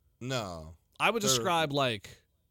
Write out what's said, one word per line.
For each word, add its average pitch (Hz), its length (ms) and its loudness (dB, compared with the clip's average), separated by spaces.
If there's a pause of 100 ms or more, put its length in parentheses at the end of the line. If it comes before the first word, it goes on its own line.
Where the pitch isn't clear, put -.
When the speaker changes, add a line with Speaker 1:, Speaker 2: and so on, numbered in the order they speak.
(200)
Speaker 1:
No. 92 540 -6 (240)
Speaker 2:
I 165 120 4
would 220 120 0
Speaker 1:
They're - 60 2
Speaker 2:
describe, 151 440 2
like, 131 500 -2 (280)